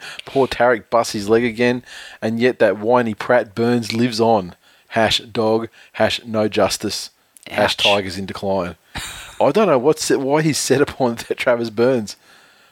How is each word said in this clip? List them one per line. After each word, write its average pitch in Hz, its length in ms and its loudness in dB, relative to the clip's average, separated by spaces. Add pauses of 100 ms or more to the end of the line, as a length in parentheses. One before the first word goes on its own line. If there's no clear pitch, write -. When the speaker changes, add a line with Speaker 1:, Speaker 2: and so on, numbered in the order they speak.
(240)
Speaker 1:
Poor 135 220 0
Tarek 120 460 0
busts 117 220 0
his 101 160 -6
leg 113 140 4
again. 123 400 0 (380)
And 113 180 -2
yet 120 200 2
that 104 180 4
whiny 113 380 0
Pratt 113 400 0
Burns 117 360 0
lives 113 300 0
on. 107 340 2 (340)
Hash 110 300 0
dog, 113 500 -2 (240)
hash - 320 -2
no 110 220 0
justice, 101 640 -2 (400)
hash - 260 0
Tigers 101 380 0
Speaker 2:
Ouch. 92 60 -10
Speaker 1:
in 98 80 -6
decline. 87 480 -4 (680)
I 113 100 4
don't 214 140 4
know 151 140 4
what's 147 320 0
it, 131 80 2
why 139 240 0
he's 156 160 0
set 131 200 2
upon 131 360 0
<laughs> - 120 -12
that - 100 -4
Travis 117 340 0
Burns. 117 460 0 (540)